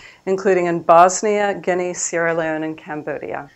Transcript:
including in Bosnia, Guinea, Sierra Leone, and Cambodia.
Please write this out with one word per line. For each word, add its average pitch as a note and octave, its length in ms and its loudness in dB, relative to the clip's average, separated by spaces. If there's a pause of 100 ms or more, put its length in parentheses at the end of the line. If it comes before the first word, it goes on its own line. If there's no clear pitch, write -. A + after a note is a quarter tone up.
(260)
including F#3+ 400 0
in E3+ 160 -2
Bosnia, F#3+ 720 4
Guinea, F3+ 400 -2
Sierra E3+ 400 -2
Leone, D#3+ 300 -2
and D#3+ 140 -8
Cambodia. D3 800 -10